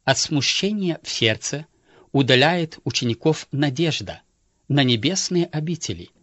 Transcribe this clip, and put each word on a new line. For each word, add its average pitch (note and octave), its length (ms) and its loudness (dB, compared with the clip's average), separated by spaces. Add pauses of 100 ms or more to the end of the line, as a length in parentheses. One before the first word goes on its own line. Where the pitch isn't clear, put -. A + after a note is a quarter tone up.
От C3+ 120 2
смущения F#3 840 -2
в - 80 -14
сердце A#2 560 -2 (460)
удаляет C#3 680 4
учеников B2 680 -2
надежда C#3+ 720 -2 (440)
на C#3+ 160 2
небесные D#3 600 0
обители, D3+ 640 -6 (140)